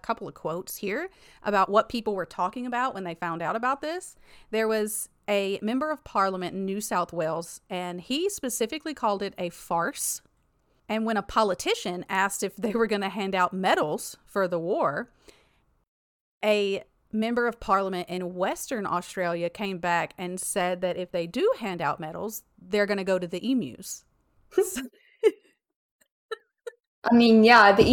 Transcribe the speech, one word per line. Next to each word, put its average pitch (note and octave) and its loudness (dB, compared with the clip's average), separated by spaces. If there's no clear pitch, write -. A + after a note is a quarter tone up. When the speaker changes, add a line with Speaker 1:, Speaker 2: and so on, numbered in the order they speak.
Speaker 1:
couple A3+ -6
of C#3 -12
quotes E3+ -8
here A#3 -6
about G3 2
what G3+ 4
people A3 -4
were F#3 -4
talking G#3 -4
about B3 -2
when F#3+ -8
they F3+ -6
found E3+ -6
out E3 -2
about B3+ -2
this. E4 -8
There A3 0
was G#3+ -2
a G3+ 0
member C4 -2
of D4+ -8
parliament F#3+ -2
in F#3+ -4
New G3 -4
South F3+ -2
Wales, E3 -4
and F3+ -8
he D#4 -2
specifically C#4 -6
called G#3 -2
it G3 -6
a F3+ -4
farce. - -4
And A3 -2
when A3+ 0
a G3 0
politician G#3 0
asked G3 0
if F#3+ -4
they G3 -4
were A3+ 2
gonna G3+ 0
hand F#3+ -4
out F3+ 2
medals F#3+ 0
for F#3+ 0
the F3 -2
war, F3 -2
a G3+ 0
member A#3 0
of A3+ -6
parliament F#3+ 0
in F#3 -6
Western G3+ -4
Australia F3 -2
came F#3+ -6
back E3+ -2
and F3+ -8
said F3+ -2
that F3+ -2
if F3+ -8
they E3+ -4
do F4 0
hand F#3 -6
out D3 -2
medals, F3 -10
they're G#3 0
gonna G3+ -2
go F#3 2
to F3+ -6
the F3 -8
emus. F3+ -4
<laughs> - -20
Speaker 2:
I A#3 4
mean, A3+ 10
yeah, A3 12
the G3+ 8